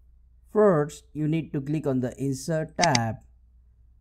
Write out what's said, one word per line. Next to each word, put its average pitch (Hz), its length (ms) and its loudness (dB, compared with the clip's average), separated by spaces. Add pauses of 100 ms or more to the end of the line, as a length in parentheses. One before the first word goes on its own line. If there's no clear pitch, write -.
(520)
First, 180 500 4 (100)
you 151 140 -4
need 156 260 -2
to 151 80 -2
click 147 280 -2
on 131 100 2
the 123 180 -2
Insert 156 640 -4
tab, 123 380 0 (840)